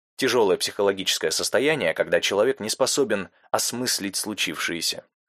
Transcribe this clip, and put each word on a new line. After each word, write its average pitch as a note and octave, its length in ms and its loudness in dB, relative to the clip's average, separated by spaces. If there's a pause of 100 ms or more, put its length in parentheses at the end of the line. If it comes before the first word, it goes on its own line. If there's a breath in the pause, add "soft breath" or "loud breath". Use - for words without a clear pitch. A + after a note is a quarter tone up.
(180)
Тяжелое A#2 400 4
психологическое F#2+ 760 0
состояние, A2+ 640 0
когда E2+ 260 2
человек G#2+ 380 2
не G#2 100 -6
способен A2 600 0 (200 soft breath)
осмыслить A2 680 -2
случившееся, F2 840 -4 (260)